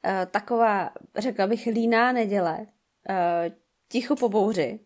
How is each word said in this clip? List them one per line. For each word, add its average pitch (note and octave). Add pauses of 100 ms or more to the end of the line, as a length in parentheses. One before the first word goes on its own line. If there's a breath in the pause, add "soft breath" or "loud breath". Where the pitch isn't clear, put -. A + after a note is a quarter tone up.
Eh, F#3+
taková, G#3 (260)
řekla G#3
bych, A3+
líná A#3
neděle. G3+ (420)
Eh, E3+ (360)
ticho C4+
po B3
bouři G3+